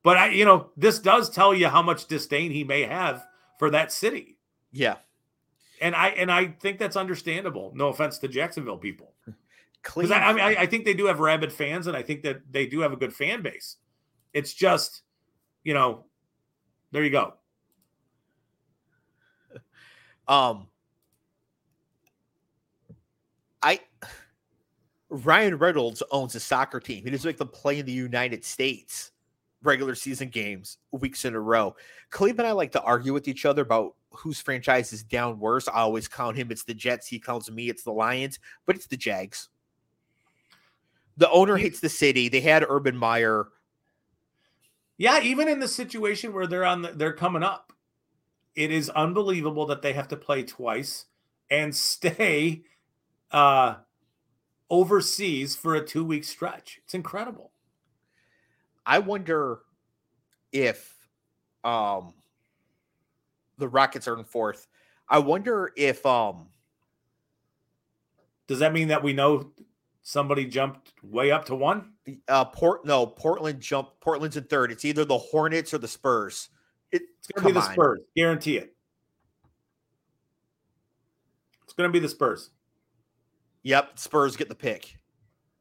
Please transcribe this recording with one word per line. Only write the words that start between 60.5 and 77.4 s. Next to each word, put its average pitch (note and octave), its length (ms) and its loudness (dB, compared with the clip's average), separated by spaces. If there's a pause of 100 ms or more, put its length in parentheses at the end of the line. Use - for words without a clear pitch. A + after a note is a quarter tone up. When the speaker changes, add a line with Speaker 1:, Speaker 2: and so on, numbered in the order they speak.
Speaker 2:
if, B2+ 440 -2 (680)
um, G2+ 500 -2 (1400)
the C#3 120 -6
Rockets C3 380 2
are A#2 100 -4
in A2+ 80 -14
fourth. A2 420 -4 (420)
I D3 100 6
wonder F#3+ 580 -2
if, C#3 280 0
um, G#2 440 0 (2000)
Speaker 1:
Does C3 120 -4
that D#3 140 4
mean D#3+ 160 0
that D3 140 2
we C#3+ 100 0
know C#3 380 2 (520)
somebody C#3 420 -2
jumped C3+ 480 -4 (100)
way A#2+ 280 0
up D3+ 140 2
to B2+ 100 -6
one? F3 380 -2 (340)
Speaker 2:
Uh, C3+ 180 4
Port-, F3 380 0
no, C#3 220 2
Portland D#3 560 -4
jumped, C3+ 400 -6
Portland's D#3 340 -2
in C#3 100 -8
third. B2 260 0
It's A2+ 120 -12
either D3+ 220 0
the C3+ 120 2
Hornets D#3+ 560 -2
or D3+ 40 -4
the A#2 100 -6
Spurs. A2+ 640 -2 (420)
It, F4 120 -2 (160)
Speaker 1:
It's - 80 -20
gonna - 200 0